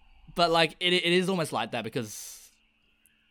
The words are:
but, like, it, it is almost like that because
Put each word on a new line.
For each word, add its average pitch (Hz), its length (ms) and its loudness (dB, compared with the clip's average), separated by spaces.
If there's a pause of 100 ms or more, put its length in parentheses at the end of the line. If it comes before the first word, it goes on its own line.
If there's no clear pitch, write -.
(340)
but, 170 160 2
like, 165 300 2
it, 180 120 2
it 175 200 2
is 180 160 2
almost 180 240 -2
like 120 200 -4
that 120 100 -4
because - 680 -8 (800)